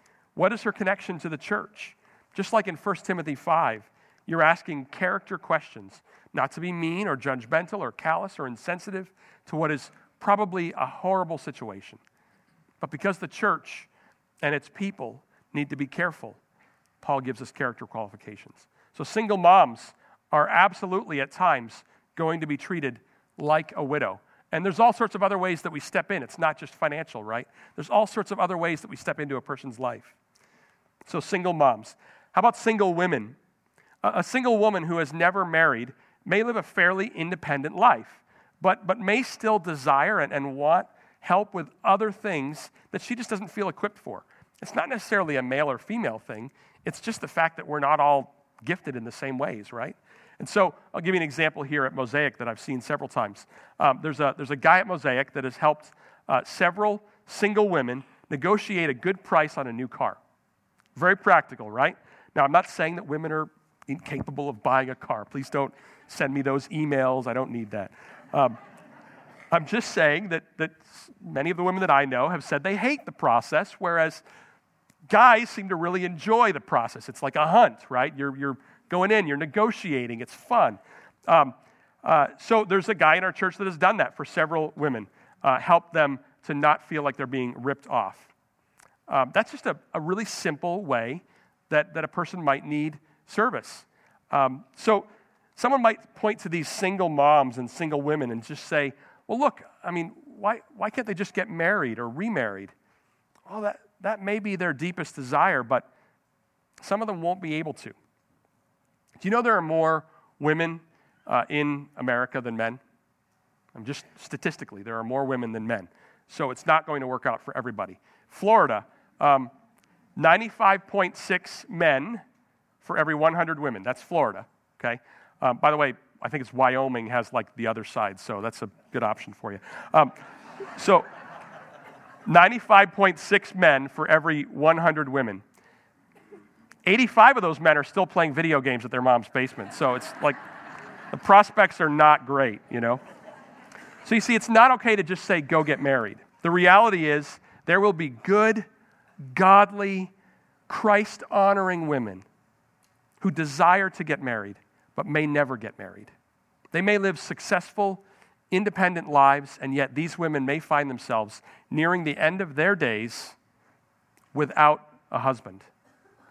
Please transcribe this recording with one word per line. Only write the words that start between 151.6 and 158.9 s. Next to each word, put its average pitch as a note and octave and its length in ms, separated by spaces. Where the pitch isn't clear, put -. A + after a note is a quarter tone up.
women A2 360
who F#3+ 100
desire E3 640
to - 120
get D3 200
married G#2+ 320
but C#3 100
may D3+ 220
never D3 300
get G#2+ 200
married. G2 320
They E3 100
may G#3 160
live G3 220
successful, F#3+ 840
independent F#3 600